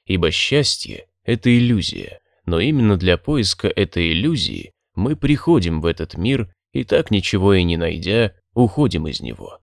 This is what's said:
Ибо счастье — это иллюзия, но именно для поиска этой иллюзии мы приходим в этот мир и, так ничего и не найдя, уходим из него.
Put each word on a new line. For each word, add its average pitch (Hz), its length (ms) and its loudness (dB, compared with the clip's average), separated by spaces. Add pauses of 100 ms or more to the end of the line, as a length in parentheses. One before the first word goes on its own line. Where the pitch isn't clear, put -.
Ибо 85 260 0
счастье — - 760 -2 (160)
это 120 320 2
иллюзия, 120 640 0 (260)
но 85 140 0
именно 113 380 2
для 87 200 2
поиска 120 500 -2
этой 87 440 0
иллюзии 101 600 -4 (220)
мы 123 200 -2
приходим 135 640 0
в 82 40 -2
этот 82 320 -4
мир 117 360 -4 (200)
и, 131 100 -4
так - 280 0
ничего 98 420 2
и 92 100 4
не 85 140 0
найдя, 82 560 -2 (200)
уходим 104 540 0
из - 140 -10
него. 55 380 -14 (100)